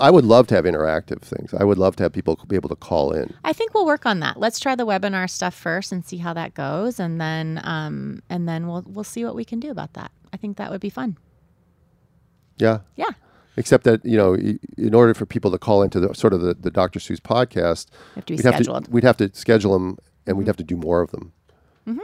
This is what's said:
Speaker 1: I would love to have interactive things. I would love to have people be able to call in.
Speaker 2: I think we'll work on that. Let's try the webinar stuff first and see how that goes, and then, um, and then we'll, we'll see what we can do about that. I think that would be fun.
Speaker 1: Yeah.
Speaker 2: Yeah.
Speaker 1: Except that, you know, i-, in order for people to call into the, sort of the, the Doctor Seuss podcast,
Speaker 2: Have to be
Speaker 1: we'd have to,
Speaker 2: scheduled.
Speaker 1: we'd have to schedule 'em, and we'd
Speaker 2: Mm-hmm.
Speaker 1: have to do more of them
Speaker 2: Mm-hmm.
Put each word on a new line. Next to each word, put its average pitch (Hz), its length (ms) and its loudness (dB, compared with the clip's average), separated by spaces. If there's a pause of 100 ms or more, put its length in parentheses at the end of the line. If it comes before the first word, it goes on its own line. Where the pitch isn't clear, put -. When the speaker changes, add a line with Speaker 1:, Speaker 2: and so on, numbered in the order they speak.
Speaker 1:
I - 20 10
would 147 140 8
love 117 240 8
to 107 80 4
have 82 80 2
interactive 78 580 0
things. - 320 -10
I - 80 0
would 101 160 4
love 92 180 4
to 101 60 -2
have 87 100 0
people 82 260 -2 (100)
be 98 80 -2
able - 140 -4
to - 60 -6
call 78 360 0
in. 76 200 -4 (120)
Speaker 2:
I 311 80 -2
think 440 200 -4
we'll 415 140 0
work 294 180 -2
on 208 140 -2
that. 151 200 -4
Let's 233 200 -4
try 269 160 -2
the 247 100 -4
webinar 190 460 -4
stuff 180 240 -6
first 175 380 -6
and 180 120 -6
see - 120 -12
how 170 180 -8
that 165 200 -10
goes, 160 440 -6
and 165 220 -6
then, 160 420 -6
um, 147 680 -8
and 175 200 -6
then 165 180 -6
we'll, 175 180 -8
we'll 202 200 -12
see 233 200 -10
what 226 120 -8
we 233 80 -8
can 233 160 -8
do 294 100 -10
about - 240 -10
that. - 160 -14 (220)
I 196 40 -14
think 202 200 -10
that - 160 -10
would 190 80 -10
be 202 100 -8
fun. 240 260 -8 (1400)
Speaker 1:
Yeah. 110 220 2 (160)
Speaker 2:
Yeah. 415 140 -4 (460)
Speaker 1:
Except - 280 4
that, 113 200 4
you 120 120 2
know, 95 180 6
i-, 104 240 -2 (180)
in 110 160 0
order 113 220 8
for - 100 -4
people 98 280 -2
to 90 60 -2
call 101 260 2
into 92 160 0
the, 92 120 0
sort 110 200 2
of 90 80 0
the, 87 140 0
the - 180 -6
Doctor 92 260 0
Seuss 87 220 -8
podcast, 90 680 -2 (300)
Speaker 2:
Have - 100 -16
to - 60 -8
be 156 60 -4
Speaker 1:
we'd - 60 -2
have 127 120 6
to, 120 80 2
Speaker 2:
scheduled. 123 280 -4
Speaker 1:
we'd 117 120 2
have 123 140 6
to 98 160 0
schedule 104 420 2
'em, 92 220 -4 (280)
and 95 100 -2
we'd 98 60 -2
Speaker 2:
Mm-hmm. 107 60 -2
Speaker 1:
have 104 80 -2
to 90 80 -10
do 87 120 -4
more 85 240 0
of 85 120 -4
them - 200 -14 (540)
Speaker 2:
Mm-hmm. 233 180 -6